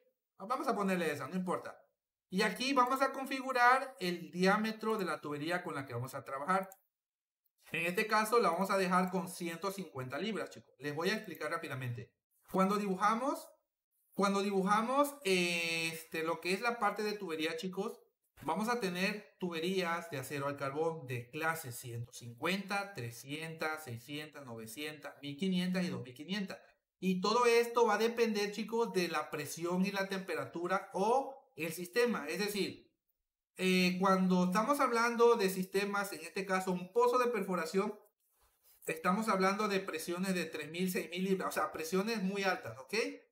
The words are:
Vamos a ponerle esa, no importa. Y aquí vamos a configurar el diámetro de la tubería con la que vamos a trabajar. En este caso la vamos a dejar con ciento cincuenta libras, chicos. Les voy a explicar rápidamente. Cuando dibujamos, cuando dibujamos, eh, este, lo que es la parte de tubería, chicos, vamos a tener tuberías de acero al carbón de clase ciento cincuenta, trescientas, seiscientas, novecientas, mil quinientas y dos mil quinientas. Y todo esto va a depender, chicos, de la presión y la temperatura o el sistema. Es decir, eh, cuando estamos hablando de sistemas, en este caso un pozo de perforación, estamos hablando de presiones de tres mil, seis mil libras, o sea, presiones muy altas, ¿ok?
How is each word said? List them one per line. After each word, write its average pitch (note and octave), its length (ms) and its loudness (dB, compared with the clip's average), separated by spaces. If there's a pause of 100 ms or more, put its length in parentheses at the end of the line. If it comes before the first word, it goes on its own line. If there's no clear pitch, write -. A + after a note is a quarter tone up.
(380)
Vamos C4 300 -2
a A3 80 2
ponerle F3+ 380 2
esa, C3 160 -6
no F3+ 80 -8
importa. F3 440 -4 (480)
Y F#3+ 120 0
aquí A#3 320 0
vamos B3+ 280 4
a C4 120 2
configurar C4 880 4
el F3 300 -2
diámetro G#3+ 680 2
de F#3 80 -2
la D#3 160 -4
tubería D#3 420 -4
con D#3 120 -6
la C#3 100 -6
que B2+ 80 -10
vamos B2 200 -6
a B2+ 120 -10
trabajar. F#3+ 440 -2 (1040)
En E3 140 -2
este F#3+ 200 0
caso G#3+ 340 4
la F#3+ 100 6
vamos F#3+ 200 0
a G3 80 2
dejar F3+ 340 2
con F3+ 180 -2
ciento E3+ 420 -6
cincuenta C#3 460 -8
libras, F#3 320 -4
chicos. - 280 -20
Les C#3+ 160 -6
voy E3+ 160 -2
a G#3+ 60 0
explicar D#3 360 -8
rápidamente. C3 600 -6 (400)
Cuando F#3+ 240 4
dibujamos, G#3 720 0 (640)
cuando G3 280 2
dibujamos, G#3+ 840 2
eh, E3+ 720 2
este, D#3+ 300 -6
lo D#3+ 180 -2
que F3 100 -2
es G3 80 2
la A#3 200 -2
parte G3+ 220 0
de G#3 120 -2
tubería, E3 420 -4
chicos, F#3+ 460 -6 (400)
vamos F#3+ 260 -2
a A#3+ 140 0
tener F#3+ 580 -2
tuberías E3+ 720 -2
de C#3 60 -6
acero C#3 300 -4
al C#3+ 100 -4
carbón D3 500 -2
de A#2+ 220 -6
clase D#3+ 420 -4
ciento A#2+ 400 -10
cincuenta, F#3+ 800 -4
trescientas, D#3 920 -6
seiscientas, C#3+ 600 -10
novecientas, B2+ 760 -10
mil C#3+ 160 -8
quinientas F3+ 480 0
y - 20 -2
dos B2 160 -6
mil B2 100 -14
quinientas. F#3 460 -8 (400)
Y F#3 220 0
todo A3+ 240 4
esto A#3 400 6
va G#3 100 4
a - 20 2
depender, A3 540 2
chicos, A3+ 420 -2
de F3 160 2
la D3+ 200 -2
presión E3+ 560 -2
y - 60 0
la F#3+ 160 -2
temperatura F3+ 840 -2
o A#3 640 0
el D#3+ 180 -4
sistema. F3+ 540 0
Es E3+ 120 -4
decir, G3+ 500 -2 (680)
eh, F#3 420 4
cuando F#3 460 4
estamos A3 340 2
hablando A#3 560 6
de F#3+ 140 2
sistemas, G3 640 -2
en D3+ 80 -10
este F#3 240 -6
caso F#3 260 0
un F3+ 220 -4
pozo B3 260 6
de A#3+ 80 4
perforación, F#3+ 720 0 (840)
estamos F#3 420 0
hablando G3+ 400 2
de F#3+ 140 0
presiones F3+ 520 -4
de E3+ 120 0
tres D3+ 260 -8
mil, F3+ 180 -2
seis E3+ 200 -4
mil F3+ 140 -4
libras, F#3+ 260 0
o - 20 -2
sea, - 200 0
presiones F#3 520 -2
muy G3 200 -2
altas, E3+ 360 -2
¿ok? - 140 -10 (380)